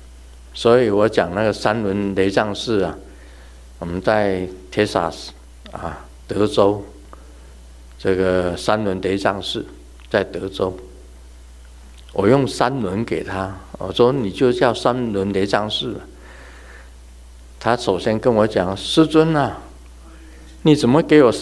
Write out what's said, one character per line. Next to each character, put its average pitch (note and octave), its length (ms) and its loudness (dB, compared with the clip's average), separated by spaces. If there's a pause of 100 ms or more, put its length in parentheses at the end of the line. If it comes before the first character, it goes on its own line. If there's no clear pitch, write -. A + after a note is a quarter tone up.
(520)
所 A#2+ 300 4
以 A2+ 80 2
我 G#2 180 2
讲 F2 280 0
那 G#2+ 80 0
个 G#2 100 0
三 A2+ 300 -2
轮 G2 320 -4
雷 F#2+ 140 2
藏 G#2 240 0
寺 G#2 280 -2
啊， D#2+ 160 -4 (800)
我 F2 80 -10
们 F2 160 -6
在 G2 480 0 (240)
Texas F#2 540 -2 (440)
啊， - 340 -12 (220)
德 G2+ 200 0
州， G2+ 360 2 (1160)
这 F#2+ 160 0
个 F#2 420 0
三 G#2+ 260 0
轮 F#2+ 160 -2
雷 F#2 160 -2
藏 G2 260 -2
寺 A2+ 220 -8 (460)
在 G2+ 140 2
德 F#2+ 260 -8
州， F#2 260 -4 (1400)
我 G2 140 -2
用 C3 200 4
三 B2+ 340 -2
轮 G2+ 240 -4
给 D#2+ 180 -4
他， F#2+ 320 -8 (220)
我 F#2 160 -8
说 B2 180 4
：“你 B2 200 -2
就 B2 200 2
叫 B2 220 2
三 B2 400 -2
轮 G2 180 -2
雷 G2 140 0
藏 G#2 240 -2
寺。” G#2+ 320 -6 (1600)
他 A#2 180 2
首 F#2 220 -2
先 A2 200 -2
跟 A#2+ 140 2
我 G#2+ 120 4
讲 F#2+ 300 0
：“师 - 300 2
尊 D#3 320 2
啊， B2 240 -2 (1000)
你 D3+ 120 6
怎 C#3+ 140 2
么 D3 140 6
给 D3+ 180 6
我 A#2+ 100 6 (100)